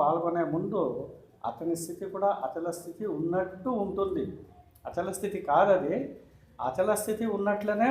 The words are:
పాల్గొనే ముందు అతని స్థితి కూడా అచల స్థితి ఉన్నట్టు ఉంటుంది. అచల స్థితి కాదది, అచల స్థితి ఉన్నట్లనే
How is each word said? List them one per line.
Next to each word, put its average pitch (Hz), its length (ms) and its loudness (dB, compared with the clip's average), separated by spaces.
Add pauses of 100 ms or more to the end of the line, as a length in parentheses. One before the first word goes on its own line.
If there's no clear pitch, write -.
పాల్గొనే 170 440 2 (100)
ముందు 175 280 0 (680)
అతని 165 260 -2
స్థితి 170 280 -8 (100)
కూడా 196 140 2 (160)
అచల 165 260 -4
స్థితి 170 360 -8
ఉన్నట్టు 175 640 -2 (140)
ఉంటుంది. 185 400 -2 (640)
అచల 175 200 -4 (100)
స్థితి 185 200 -4 (100)
కాదది, 185 480 6 (720)
అచల 185 280 2
స్థితి 214 300 -2 (120)
ఉన్నట్లనే 208 540 2